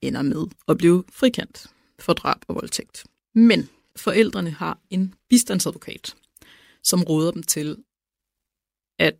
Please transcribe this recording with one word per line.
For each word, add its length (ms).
ender 200
med 240
at 100
blive 260
frikendt 540
for 140
drab 240
og 80
voldtægt. 500
Men 360
forældrene 560
har 280
en 240
bistandsadvokat, 840
som 200
råder 280
dem 120
til, 340
at 200